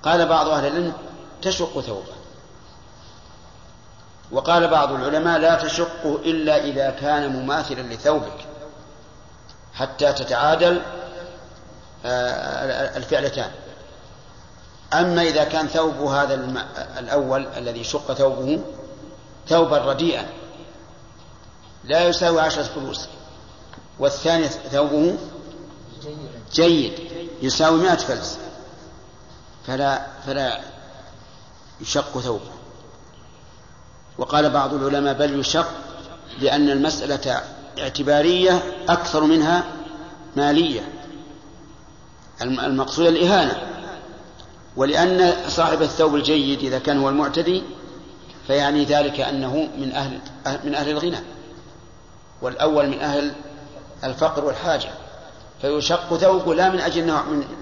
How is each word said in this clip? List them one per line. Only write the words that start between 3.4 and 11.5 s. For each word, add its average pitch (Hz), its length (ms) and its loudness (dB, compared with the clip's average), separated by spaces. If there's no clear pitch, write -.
وقال 165 360 4
بعض 147 240 4
العلماء: 151 480 0
"لا 165 160 6
تشقه 160 600 -2
إلا 156 480 0
إذا 135 260 -2
كان 143 460 -2
مماثلاً 131 580 -4
لثوبك - 520 0
حتى 139 400 0
تتعادل، 156 680 2